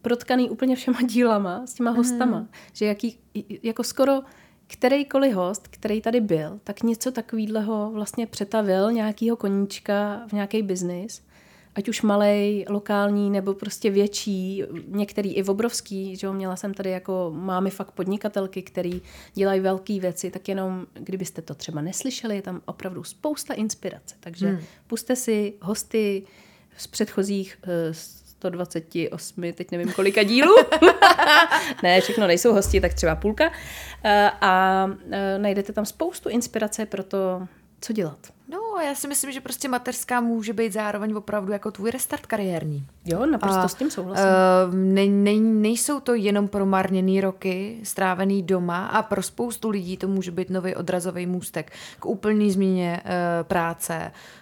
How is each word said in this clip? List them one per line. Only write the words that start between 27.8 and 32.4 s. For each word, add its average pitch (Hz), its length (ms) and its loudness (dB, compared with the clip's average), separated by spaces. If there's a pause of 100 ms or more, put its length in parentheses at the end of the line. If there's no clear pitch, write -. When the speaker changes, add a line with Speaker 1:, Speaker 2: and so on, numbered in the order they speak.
Speaker 1:
sto - 560 -10
dvaceti 170 600 -6
osmi, 170 420 -8
teď - 200 -10
nevím 175 200 -2
kolika 202 300 2
dílů. 262 320 8 (260)
<laughs> 320 1000 6
Ne, 185 180 6
všechno 208 260 0
nejsou 175 260 4